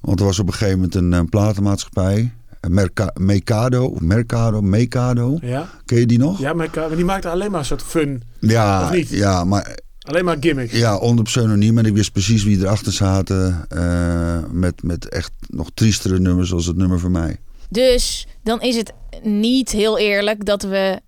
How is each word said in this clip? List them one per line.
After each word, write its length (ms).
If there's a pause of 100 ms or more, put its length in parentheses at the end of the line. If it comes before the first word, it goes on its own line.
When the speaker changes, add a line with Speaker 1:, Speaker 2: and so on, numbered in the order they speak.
Speaker 1:
Want 180
er 60
was 140
op 80
een 60
gegeven 220
moment 200
een, 160
een 180
platenmaatschappij, 1040 (340)
Merca-, 520
Mecado, 680
of 160
Mercado, 600
Mecado. 800
Speaker 2:
Ja. 280 (160)
Speaker 1:
Ken 140
je 60
die 120
nog? 220
Speaker 2:
Ja, 140
Merca-, 340
maar 80
die 100
maakte 240
alleen 220
maar 80
een 60
soort 180
fun, 400 (160)
Speaker 1:
Ja, 440
Speaker 2:
of 80
niet? 180
Speaker 1:
ja, 340
maar 340 (220)
Speaker 2:
Alleen 260
maar 140
gimmicks. 380
Speaker 1:
ja, 200
onder 280
pseudoniem. 520
En 80
ik 80
wist 180
precies 320
wie 160
erachter 320
zaten, 760
eh, 680 (140)
met, 320
met 260
echt 220 (160)
nog 260
triestere 460
nummers 340
als 120
het 100
nummer 240
voor 120
mij. 260 (320)
Speaker 3:
Dus 580 (160)
dan 180
is 140
het 180 (300)
niet 480
heel 280
eerlijk 460
dat 180
we 440